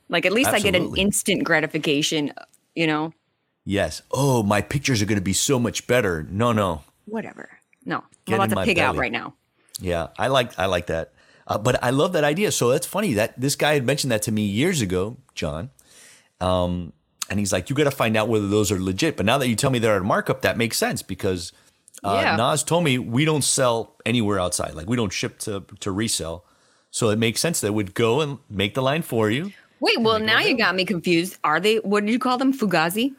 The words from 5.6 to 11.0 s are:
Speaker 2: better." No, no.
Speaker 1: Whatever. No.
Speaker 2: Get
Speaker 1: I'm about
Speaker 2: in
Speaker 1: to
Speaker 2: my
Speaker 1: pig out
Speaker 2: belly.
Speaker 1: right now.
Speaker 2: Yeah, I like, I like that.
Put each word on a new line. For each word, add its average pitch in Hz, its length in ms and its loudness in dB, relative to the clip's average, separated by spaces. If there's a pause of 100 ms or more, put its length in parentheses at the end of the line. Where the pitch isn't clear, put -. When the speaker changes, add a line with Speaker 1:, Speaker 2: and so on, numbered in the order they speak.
Speaker 2:
better." 95 440 0
No, 117 220 2
no. 92 300 0 (220)
Speaker 1:
Whatever. - 460 -10 (340)
No. - 180 -6 (220)
Speaker 2:
Get 110 100 -2
Speaker 1:
I'm 98 60 4
about 98 40 2
Speaker 2:
in 104 60 0
Speaker 1:
to 107 60 0
Speaker 2:
my 95 80 0
Speaker 1:
pig 113 140 2
out 131 160 2
Speaker 2:
belly. - 40 -2
Speaker 1:
right 117 140 -4
now. 113 220 -8 (460)
Speaker 2:
Yeah, 85 280 -2 (100)
I 113 100 0
like, 131 300 0
I 90 80 2
like 90 200 0
that. 80 260 -4 (340)